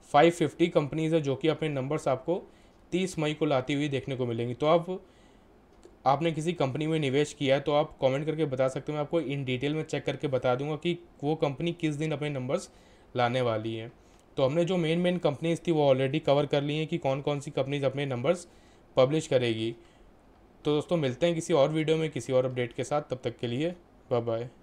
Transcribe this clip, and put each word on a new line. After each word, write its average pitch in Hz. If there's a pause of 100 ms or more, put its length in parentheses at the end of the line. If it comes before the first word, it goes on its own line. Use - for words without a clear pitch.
(140)
five 160 (100)
fifty 165
कंपनीज 160
है 160
जो 135
कि 160
अपने 156
नंबर्स 143
आपको 160 (500)
तीस 185
मई 151
को 156
लाती 143
हुई 143
देखने 135
को 127
मिलेंगी। 120
तो 143
आप, 170 (1040)
आपने 143
किसी 156
कंपनी 151
में 160
निवेश 143
किया 135
है 143
तो 151
आप 151
कमेंट 135
करके 156
बता 131
सकते 139
हो, 151
मैं 151
आपको 165
in 139
detail 131
में 156
चेक 147
करके 143
बता 131
दूंगा 147
कि 170 (260)
वो 151
कंपनी 160
किस 156
दिन 156
अपने 147
नंबर्स 139 (460)
लाने 123
वाली 113
है। 113 (460)
तो 139
हमने 165
जो 185
मेन 165
मेन 180
कंपनीज 160
थी 175
वो 147
already 135
कवर 143
कर 143
ली 143
हैं 156
कि 170
कौन 139
कौन 143
सी 147
कंपनीज 139
अपने 135
नंबर्स 139 (480)
पब्लिश 143
करेगी। 117 (880)
तो 151
दोस्तों 151
मिलते 135
हैं 170
किसी 160
और 147
वीडियो 156
में 160
किसी 131
और 127
अपडेट 123
के 127
साथ, 147
तब 135
तक -
के 123
लिए 135 (420)
बाय 120
बाय। 117 (140)